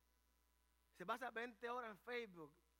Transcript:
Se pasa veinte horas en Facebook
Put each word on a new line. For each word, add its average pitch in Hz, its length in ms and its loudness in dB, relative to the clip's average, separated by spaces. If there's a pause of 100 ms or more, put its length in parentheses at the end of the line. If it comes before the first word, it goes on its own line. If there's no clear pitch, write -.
(960)
Se 180 80 -4
pasa 233 240 2
veinte 233 400 0
horas 240 220 2
en 190 80 -6
Facebook 190 540 -2 (260)